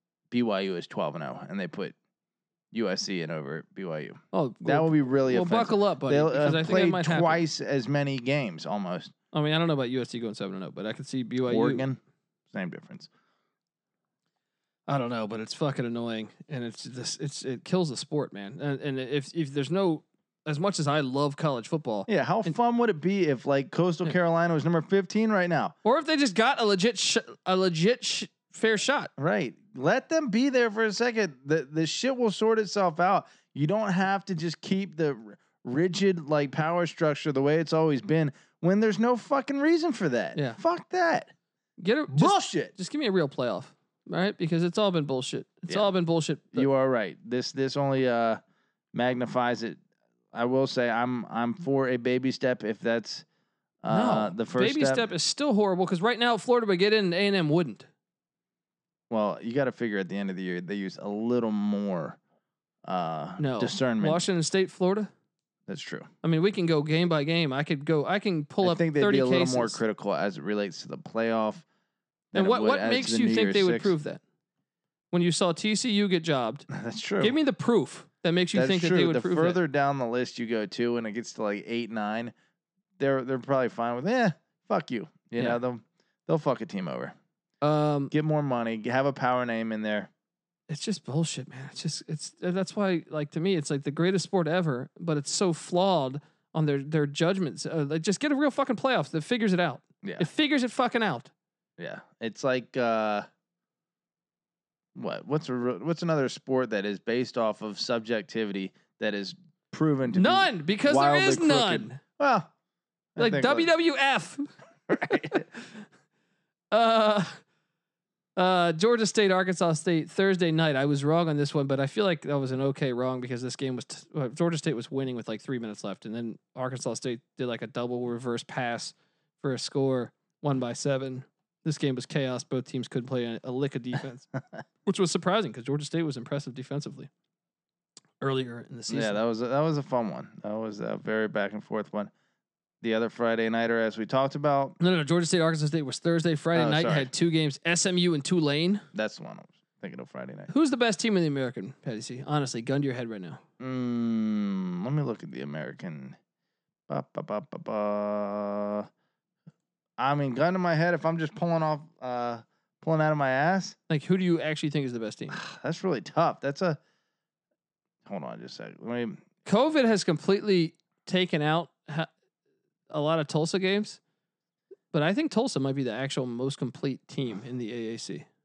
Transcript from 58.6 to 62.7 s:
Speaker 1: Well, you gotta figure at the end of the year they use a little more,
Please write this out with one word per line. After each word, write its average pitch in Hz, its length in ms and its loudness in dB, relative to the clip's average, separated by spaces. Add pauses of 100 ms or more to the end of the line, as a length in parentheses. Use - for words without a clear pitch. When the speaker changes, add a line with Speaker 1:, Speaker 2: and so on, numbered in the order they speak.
Speaker 1:
Well, 104 320 0
you 113 120 -6
gotta 131 180 0
figure 104 280 -2
at 92 100 -4
the 95 80 -6
end 101 120 -4
of 92 60 -6
the 95 80 -6
year 90 180 -4
they 95 140 -6
use 95 260 -6
a 101 60 -8
little 113 440 0
more, 101 640 -2 (680)